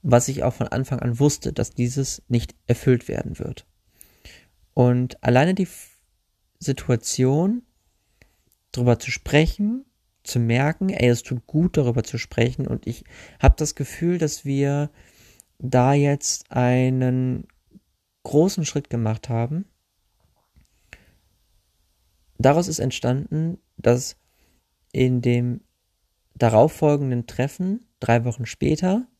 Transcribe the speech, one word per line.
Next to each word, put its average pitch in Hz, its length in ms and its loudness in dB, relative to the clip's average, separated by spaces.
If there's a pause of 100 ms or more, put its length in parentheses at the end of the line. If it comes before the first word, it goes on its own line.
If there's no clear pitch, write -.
Was 123 260 4
ich 135 160 -4
auch 123 100 0
von - 140 -4
Anfang 131 320 -4
an 120 200 -4
wusste, 147 340 2
dass - 180 -4
dieses 127 560 -4
nicht - 280 -2 (100)
erfüllt 120 420 0
werden - 320 -6
wird. - 280 -10 (1040)
Und 123 500 2
alleine 139 300 4
die 196 100 -2
F-, - 380 -12 (580)
Situation, 139 1040 0 (1080)
drüber 123 280 2
zu - 120 -10
sprechen, 208 720 0 (380)
zu - 160 -4
merken, 131 500 0
ey, 123 200 2
es 120 140 2
tut 123 220 -8
gut, 170 320 0
darüber 123 260 0
zu - 140 -8
sprechen. 120 500 -4
Und 117 200 -6
ich - 160 -10 (360)
hab - 180 6
das 151 180 -4
Gefühl, 170 420 -2
dass 156 280 -4
wir 139 460 -2 (680)
da 131 340 4
jetzt 143 580 0
einen 127 960 0 (760)
großen 160 420 2
Schritt - 240 -6
gemacht 110 400 -4
haben. 123 360 -4 (2750)
Daraus 147 300 2
ist 156 120 -6
entstanden, 147 800 -4 (180)
dass 123 400 0 (760)
in 127 300 0
dem 120 400 0 (720)
darauffolgenden 127 920 2
Treffen, 185 580 -4 (140)
drei 117 260 2
Wochen 120 200 -6
später 180 640 -2 (120)